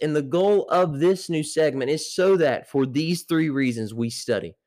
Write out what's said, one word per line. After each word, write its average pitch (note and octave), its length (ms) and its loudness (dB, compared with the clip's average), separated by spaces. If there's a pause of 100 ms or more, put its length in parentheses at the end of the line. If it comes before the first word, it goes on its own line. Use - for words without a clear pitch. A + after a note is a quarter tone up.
and D3+ 120 -2
the D3+ 60 2
goal F3+ 480 2
of E3 320 2
this F3+ 300 0
new D#3 120 -2
segment C#3 480 0
is D#3 240 -4
so F#3+ 220 4
that C#3+ 320 0
for C3+ 160 0
these D#3 380 -2
three D#3+ 260 0
reasons A#2+ 460 -2
we A#2 160 -2
study G2 460 -4 (100)